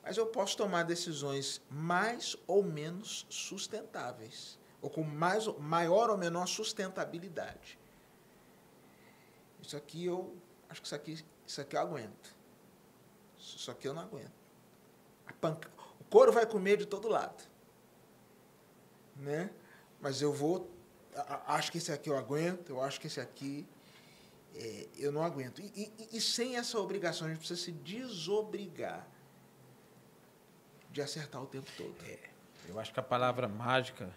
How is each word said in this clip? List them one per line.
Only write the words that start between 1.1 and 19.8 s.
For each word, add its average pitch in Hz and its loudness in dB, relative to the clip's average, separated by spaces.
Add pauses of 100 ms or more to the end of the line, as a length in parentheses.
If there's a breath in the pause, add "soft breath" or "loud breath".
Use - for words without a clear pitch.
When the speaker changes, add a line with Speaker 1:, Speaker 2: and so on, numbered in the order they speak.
Speaker 1:
mais 175 0 (100)
ou 196 6
menos 170 -4
sustentáveis, - -8 (220 loud breath)
ou 139 -6
com 160 -2
mais, 175 2 (120)
maior 170 6
ou 311 4
menor 175 0
sustentabilidade. 180 -4 (1800 loud breath)
Isso - -10
aqui 165 -8
eu, 180 -2 (360)
acho 160 -12
que - -14
isso - -6
aqui, 156 -10 (220)
isso - -8
aqui 143 -4
eu 151 4
aguento. 143 -6 (1000)
Isso - -10
aqui - -8
eu 139 -4
não 165 -8
aguento. 185 -12 (920)
A - -14
panca-, - -2 (300 loud breath)
o - -16
couro 233 12
vai 226 8
comer 202 6
de 202 -2
todo 196 -4
lado, - 0 (1700)
né? 147 -2 (500 loud breath)